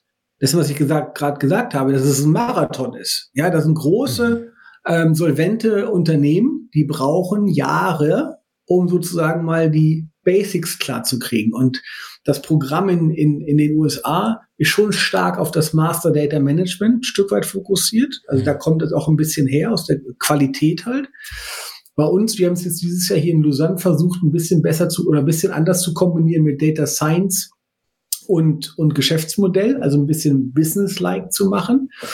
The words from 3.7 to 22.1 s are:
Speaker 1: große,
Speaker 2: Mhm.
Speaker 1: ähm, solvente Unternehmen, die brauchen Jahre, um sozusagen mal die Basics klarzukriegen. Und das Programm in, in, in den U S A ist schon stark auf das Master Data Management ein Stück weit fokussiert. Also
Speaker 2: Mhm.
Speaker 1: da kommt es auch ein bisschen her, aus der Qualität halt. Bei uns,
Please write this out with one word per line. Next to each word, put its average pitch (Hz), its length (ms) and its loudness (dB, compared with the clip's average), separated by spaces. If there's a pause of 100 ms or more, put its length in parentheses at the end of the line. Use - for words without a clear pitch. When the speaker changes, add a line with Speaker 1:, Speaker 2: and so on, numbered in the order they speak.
Speaker 1:
große, 233 760 0 (340)
Speaker 2:
Mhm. 170 80 0
Speaker 1:
ähm, 160 220 2
solvente 185 760 0
Unternehmen, 165 840 2
die 151 80 4
brauchen 170 640 0
Jahre, 160 920 0 (280)
um 180 220 2
sozusagen 165 580 -2
mal 165 260 2
die 156 380 2 (140)
Basics 190 540 0
klarzukriegen. 117 760 -4
Und 127 280 0 (420)
das - 180 0
Programm 156 480 0
in, 165 200 2
in, 151 320 0
in 147 160 0
den 151 200 2
U 156 80 2
S - 200 -4
A 202 360 -2 (160)
ist 160 120 0
schon 208 220 2
stark 180 480 -2
auf 160 120 -2
das 156 220 -2
Master 160 380 0
Data 147 280 0
Management 185 600 0
ein 254 40 -10
Stück - 280 -2
weit 202 140 0
fokussiert. 196 840 -2
Also 135 140 0
Speaker 2:
Mhm. 117 40 -2
Speaker 1:
da 147 80 2
kommt 160 300 0
es 160 100 -2
auch 151 140 -2
ein 156 100 4
bisschen 156 300 0
her, 151 240 0
aus 190 140 -2
der 135 140 0 (200)
Qualität 151 680 0
halt. 269 220 -4 (880)
Bei 151 100 2
uns, 214 340 0